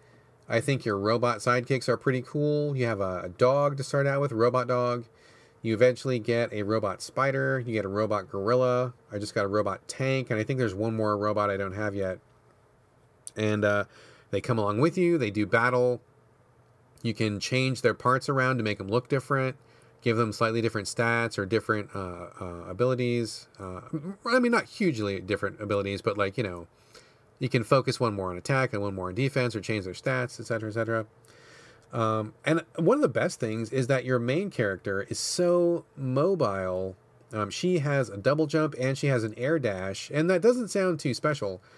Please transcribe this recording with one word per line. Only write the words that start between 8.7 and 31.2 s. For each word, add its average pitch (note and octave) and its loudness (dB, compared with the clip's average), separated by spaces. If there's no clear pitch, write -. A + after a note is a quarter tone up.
I G#2+ -4
just G#2 -8
got G#2 2
a G2+ 0
robot G2+ -2
tank, C3+ -2
and A2+ 0
I A2 0
think C3 -2
there's A2+ 0
one A2 -2
more G#2+ 2
robot G#2 2
I G2 0
don't G2 -4
have G#2 -2
yet. F#2+ -4
And, G#2+ 2
uh, G2+ 4
they G2+ -2
come A#2 0
along G#2 0
with E3 2
you, E3+ 2
they A2+ 0
do G#2 0
battle. B2 4
You A2+ -2
can G#2 -2
change C3 0
their A2 4
parts B2+ 0
around C3 2
to A2+ 0
make G#2 -2
'em F#2+ -8
look A#2 0
different, C3 -2
give A#2 2
them A2+ 2
slightly A2+ 0
different A2 -2
stats A#2 0
or G2 -2
different, G#2+ 0
uh, F2 -8
uh, F2 -10
abilities. A#2+ -2
Uh, F#2 -10
m-, E3 -8
I B3 4
mean, A#3+ 4
not A#3 2
hugely G#2+ 0
different G2 -4
abilities, G2+ -2
but, G#2 0
like, G2 0
you B2+ 0
know, F2+ -6
you C3 -2
can A#2+ 2
focus C3 2
one A2+ 2
more F#2+ -2
on F2+ -6
attack C3 0
and G2+ -2
one G2 -4
more F#2 -4
on F2+ -8
defense B2 0
or G#2+ -4
change G#2 -2
their F2+ -8
stats, B2+ -4
et A2 -14
cetera, A2 -4
et - -6
cetera. A2+ -2